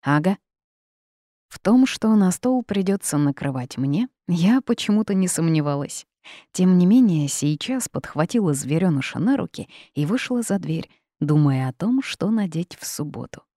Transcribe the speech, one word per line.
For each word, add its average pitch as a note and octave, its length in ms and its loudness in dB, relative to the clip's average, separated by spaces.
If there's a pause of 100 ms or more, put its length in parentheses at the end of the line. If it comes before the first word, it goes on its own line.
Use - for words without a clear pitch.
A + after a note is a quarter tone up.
«Ага». D3+ 340 0 (1120)
В - 120 -20
том, B3+ 260 4
что A3 300 0
на F#3 160 4
стол B3+ 320 -2
придётся G3 520 -2
накрывать C#3 640 -2
мне, C#3+ 300 0 (180)
я F#3 340 2
почему-то G#3+ 540 0
не F#3+ 140 2
сомневалась. D3 800 -2 (460)
Тем F#3 260 4
не F3 80 6
менее, F#3 420 4
сейчас D3+ 600 -4
подхватила E3 640 -2
зверёныша C#3+ 680 -2
на B3 160 2
руки - 320 -8 (260)
и D3 120 -2
вышла A#3+ 360 -2
за G3+ 160 -2
дверь, E3 320 -6 (300)
думая D3 480 2
о C3 40 -8
том, B3 300 -2
что - 280 -4
надеть F3+ 460 -4
в - 80 -20
субботу. C#3 600 -10 (140)